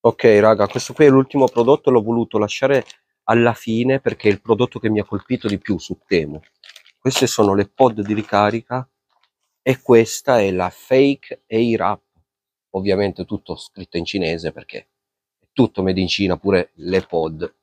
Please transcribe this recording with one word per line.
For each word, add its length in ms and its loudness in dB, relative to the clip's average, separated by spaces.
Ok, 220 0
raga, 280 4
questo 240 -10
qui 140 4
è 20 8
l'ultimo 400 2
prodotto, 420 2
l'ho 120 2
voluto 360 -4
lasciare 460 -2
alla 280 2
fine 460 -2
perché 300 -2
è 40 4
il 80 -2
prodotto 380 -2
che 100 -4
mi 120 0
ha 40 -4
colpito 440 -6
di 100 -4
più 200 -6
su 280 -12
Temu. 340 -2
Queste 280 -2
sono 260 0
le 140 0
pod 340 0
di 140 -4
ricarica 760 -2
e 200 -2
questa 600 2
è 120 0
la 180 -4
Fake 760 -2
Air 320 0
Up. 220 -4
Ovviamente 540 -2
tutto 320 -10
scritto 400 -16
in 80 -4
cinese 480 -6
perché 360 -18
è 160 -20
tutto 300 0
made 180 -2
in 80 -2
Cina, 280 -2
pure 380 -2
le 280 -4
pod. 600 -6